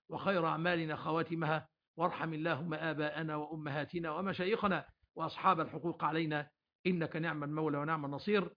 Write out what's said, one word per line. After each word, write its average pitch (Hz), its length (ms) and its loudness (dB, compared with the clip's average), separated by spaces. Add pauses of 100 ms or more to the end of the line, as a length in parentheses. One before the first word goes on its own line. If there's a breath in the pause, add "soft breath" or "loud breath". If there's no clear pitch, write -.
وخير 165 380 2
أعمالنا 160 480 0
خواتمها، 160 760 0 (280)
وارحم 165 360 0
اللهم 156 400 0
آباءنا 156 640 -2
وأمهاتنا 151 760 -4
ومشايخنا 185 760 0 (300)
وأصحاب 165 440 2
الحقوق 160 440 -2
علينا، 151 460 0 (380)
إنك 170 280 2
نعم 156 280 -2
المولى 151 340 0
ونعم 151 280 0
النصير. 170 520 2